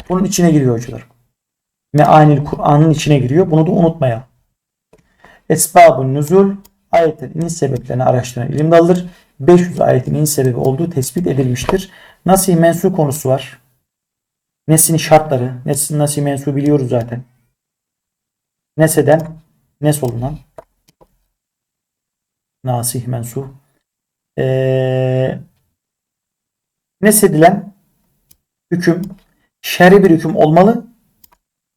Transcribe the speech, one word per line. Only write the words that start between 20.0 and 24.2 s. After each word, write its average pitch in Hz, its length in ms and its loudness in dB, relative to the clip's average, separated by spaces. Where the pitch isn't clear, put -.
olunan, 123 340 -8
nasih 123 420 -6
mensuh. 127 400 -10